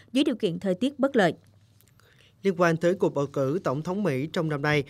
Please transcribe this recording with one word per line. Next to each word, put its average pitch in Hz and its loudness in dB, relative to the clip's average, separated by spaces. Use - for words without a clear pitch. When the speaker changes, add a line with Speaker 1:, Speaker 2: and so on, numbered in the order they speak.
Speaker 1:
dưới 269 2
điều 294 -2
kiện 175 -2
thời 185 -2
tiết 269 -4
bất 277 0
lợi. 180 4
Speaker 2:
Liên 190 2
quan 170 4
tới 175 2
cuộc 175 0
bầu 143 -2
cử 143 -2
tổng 143 -2
thống 180 -4
Mỹ 147 -2
trong 160 -2
năm 147 -4
nay, 151 2